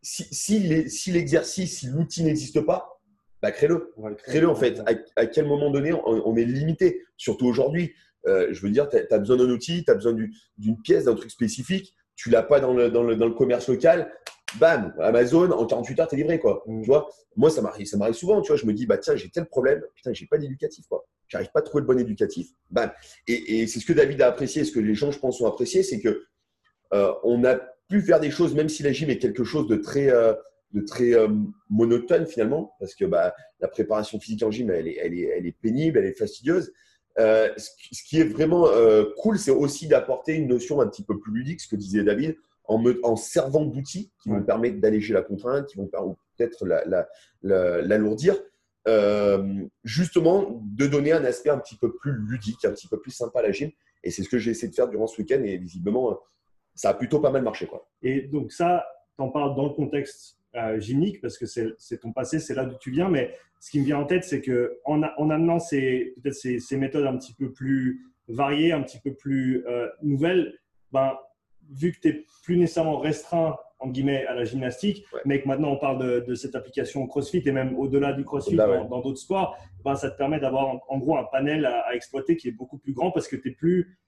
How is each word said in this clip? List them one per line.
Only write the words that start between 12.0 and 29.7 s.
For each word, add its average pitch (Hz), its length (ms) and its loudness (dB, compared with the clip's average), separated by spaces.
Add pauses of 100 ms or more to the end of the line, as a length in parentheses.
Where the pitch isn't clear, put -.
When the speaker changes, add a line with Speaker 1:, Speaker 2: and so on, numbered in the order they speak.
Speaker 1:
Tu - 160 -6
l'as 117 140 6
pas 143 160 6
dans 127 140 2
le, 120 160 4
dans 117 120 2
le, 117 140 2
dans 113 100 2
le 113 80 0
commerce 120 340 0
local. 127 440 4 (480)
Bam, 143 400 4
Amazon, 123 500 6
en 117 160 2
quarante-huit 113 320 -2
heures, 107 80 4
t'es - 100 -6
livré, 151 220 0
quoi. 101 280 2
Speaker 2:
Mm. 110 160 -6
Speaker 1:
Tu 107 40 -6
vois, 147 240 4 (240)
moi, 139 160 6
ça - 100 0
m'arrive, 98 260 -4
ça 104 100 -6
m'arrive 107 180 0
souvent, 196 260 2
tu - 120 -6
vois. - 40 4
Je 113 100 0
me 107 60 2
dis, 117 140 -2
bah, - 120 2
tiens, 147 180 0
j'ai - 140 -10
tel 165 160 -6
problème. 135 360 0 (140)
Putain, - 160 -8
j'ai 107 140 -10
pas 151 120 0
d'éducatif, 139 480 -8
quoi. - 220 -8 (180)
J'arrive 92 260 -8
pas - 60 2
à 147 40 0
trouver 147 180 -2
le 127 80 -6
bon 127 100 4
éducatif. 107 520 -4 (200)
Bam! 113 220 -2 (340)
Et, 113 360 0
et 113 40 0
c'est 110 140 -6
ce - 60 -12
que 170 60 2
David 139 300 4
a 127 60 6
apprécié, 135 340 -2
ce - 80 -4
que - 80 -2
les 107 160 2
gens, 143 160 0
je 143 80 -6
pense, 127 220 -4
ont 117 80 0
apprécié, 123 340 0
c'est - 160 -2
que, 107 260 0 (720)
euh, 98 180 4 (120)
on 120 200 4
a 127 140 6 (300)
pu 202 120 2
faire 165 200 6
des 151 100 -2
choses, 147 240 0
même 156 140 2
si 151 160 -6
la 143 80 2
gym 147 180 -2
est 110 80 0
quelque 123 240 0
chose 135 240 -2
de 107 80 2